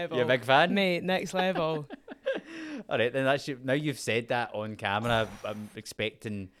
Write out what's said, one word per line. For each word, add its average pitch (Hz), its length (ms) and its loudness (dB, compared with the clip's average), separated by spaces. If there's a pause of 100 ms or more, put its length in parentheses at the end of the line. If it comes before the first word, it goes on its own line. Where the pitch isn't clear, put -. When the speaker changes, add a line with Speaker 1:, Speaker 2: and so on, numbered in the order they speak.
Speaker 1:
level. 127 180 2
Speaker 2:
big 120 200 4
fan? 151 280 6
Speaker 1:
Mate, 185 300 2
next 185 300 -2
level. 170 580 0
Speaker 2:
<laughs> 320 960 -8
All - 80 0
right, 117 140 2
then 135 140 0
that's 135 220 0
your, 139 160 -4
now 131 100 0
you've 147 260 0
said 117 300 -2
that 120 240 -2
on 107 220 -4
camera, 110 520 2 (160)
I'm 107 320 -8
expecting 107 720 -6 (120)